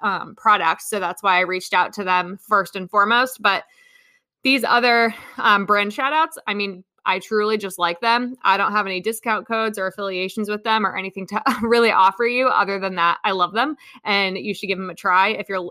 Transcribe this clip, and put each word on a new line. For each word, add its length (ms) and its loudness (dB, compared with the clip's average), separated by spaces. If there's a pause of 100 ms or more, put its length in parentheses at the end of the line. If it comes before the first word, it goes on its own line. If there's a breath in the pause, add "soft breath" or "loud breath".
um, 360 -6
product. 460 2
So 180 -6
that's 240 -6
why 140 4
I 20 4
reached 340 -4
out 200 0
to 100 -8
them 360 -2
first 360 -2
and 120 -8
foremost. 540 2
But 220 0 (800 soft breath)
these 180 2
other, 500 4 (260 loud breath)
um, 280 2
brand 260 2
shout 200 -2
outs, 340 0
I 80 -4
mean, 300 -6 (220)
I 140 0
truly 360 0
just 220 -8
like 220 0
them. 420 0
I 140 4
don't 160 0
have 140 0
any 140 -4
discount 460 -2
codes 320 -2
or 80 -2
affiliations 640 -6
with 140 -6
them 200 2
or 120 -4
anything 320 -8
to 140 -4 (100)
<laughs> 100 -4
really 300 4
offer 320 4
you 240 2
other 320 0
than 160 -4
that 280 2
I 60 0
love 220 0
them 240 -2 (280 loud breath)
and 320 0
you 160 -6
should 140 -8
give 120 -2
them 120 -8
a 40 -12
try 340 2
if 200 -4
you're 220 -6